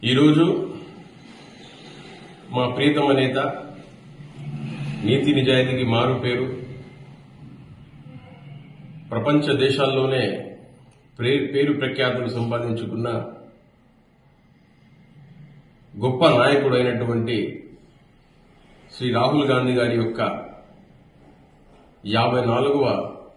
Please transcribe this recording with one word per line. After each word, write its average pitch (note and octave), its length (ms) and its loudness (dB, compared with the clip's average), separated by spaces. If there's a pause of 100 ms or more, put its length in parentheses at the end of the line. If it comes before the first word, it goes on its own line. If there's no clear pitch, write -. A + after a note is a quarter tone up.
ఈరోజు D3 400 6 (2000)
మా B2 180 0
ప్రియతమ C#3+ 440 2
నేత, C3 260 2 (1700)
నీతి C3+ 300 2
నిజాయితీకి B2+ 500 2
మారు A#2+ 280 2
పేరు, B2 340 -2 (2750)
ప్రపంచ D3 460 2
దేశాల్లోనే C3+ 680 2 (920)
ప్రే-, C3+ 360 0
పేరు C#3+ 180 2
ప్రఖ్యాతులు B2 560 -2
సంపాదించుకున్న A#2 800 -4 (2750)
గొప్ప B2+ 340 2
నాయకుడైనటువంటి B2 1080 2 (1600)
శ్రీ B2 160 -2
రాహుల్ C3 380 4
గాంధీ B2 220 2
గారి A#2+ 240 2
యొక్క A2+ 240 -2 (1900)
యాభై A#2 400 2
నాలుగవ B2 680 2 (240)